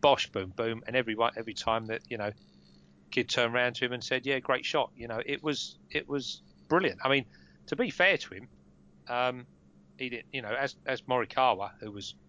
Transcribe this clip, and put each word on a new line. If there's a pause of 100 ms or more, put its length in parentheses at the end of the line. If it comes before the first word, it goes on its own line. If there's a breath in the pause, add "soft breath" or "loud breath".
Bosh,
boom,
boom,
and
every
one,
every
time
that,
you
know, (800 soft breath)
kid
turned
round
to
him
and
said,
"Yeah,
great
shot."
You
know,
it
was, (120)
it
was (260)
brilliant.
I
mean, (420 loud breath)
to
be
fair
to
him, (580)
um, (520)
he
didn't,
you
know,
as, (100)
as
Morikawa,
who
was (140)